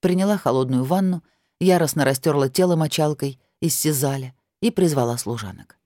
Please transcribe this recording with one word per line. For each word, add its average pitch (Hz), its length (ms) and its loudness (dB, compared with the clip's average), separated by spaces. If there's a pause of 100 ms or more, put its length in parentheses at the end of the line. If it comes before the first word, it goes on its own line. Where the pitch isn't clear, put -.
приняла 185 380 2
холодную 131 440 0
ванну, 180 400 0 (380)
яростно 170 440 2
растерла 143 440 0
тело 180 260 2
мочалкой 151 640 -2 (220)
из 165 180 -2
сизаля 135 560 -2 (260)
и 160 120 0
призвала 139 440 2
служанок. 107 680 -10